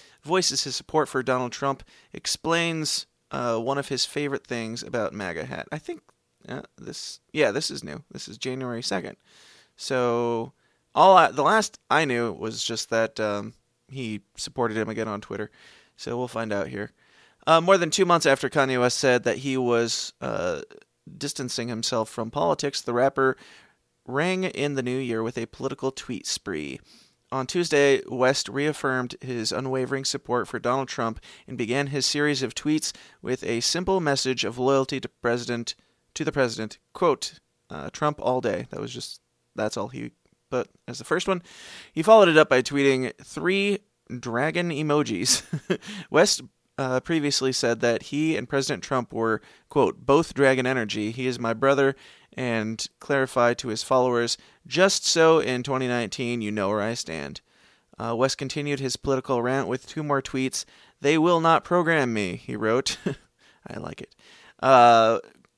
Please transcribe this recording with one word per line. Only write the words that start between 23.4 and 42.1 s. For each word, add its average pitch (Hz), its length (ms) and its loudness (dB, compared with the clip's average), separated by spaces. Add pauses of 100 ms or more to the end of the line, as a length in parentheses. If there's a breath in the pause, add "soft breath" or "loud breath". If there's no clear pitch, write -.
rang 180 380 -2
in 147 300 -4
the 135 80 -2
new 123 160 -2
year 117 240 -4
with 113 140 -4
a 127 100 -6
political - 440 -6
tweet - 360 -10
spree. 76 540 -6 (500 soft breath)
On 127 160 -4
Tuesday, 143 600 2
West 127 400 2
reaffirmed 131 720 -4
his 120 320 -6
unwavering 131 520 -4
support 120 420 -2
for 120 120 -8
Donald 127 300 -2
Trump 113 300 -4 (300 loud breath)
and 127 80 -12
began 123 320 -2
his 135 180 -2
series 147 360 0
of 120 120 -4
tweets 151 380 0 (300 loud breath)
with - 200 -4
a 117 180 -2
simple 185 400 0
message 135 440 0
of 117 140 -6
loyalty 135 420 2
to - 80 -12
president, 120 680 -4 (400)
to 156 100 -4
the 151 80 -2
president. 110 460 -2 (140)
Quote, - 480 -2 (300)
uh, 76 200 -10
"Trump 151 300 -4
all 127 220 0
day." 113 280 -4
That - 100 -10
was 120 120 -8
just, - 280 -12 (360)
that's 107 220 -4
all 101 100 -6
he 120 220 -12 (400)
put 127 180 -2 (180)
as 135 120 -12
the 147 60 -14
first 170 220 -2
one. 180 160 -2 (500 loud breath)
He 160 100 -4
followed 208 260 10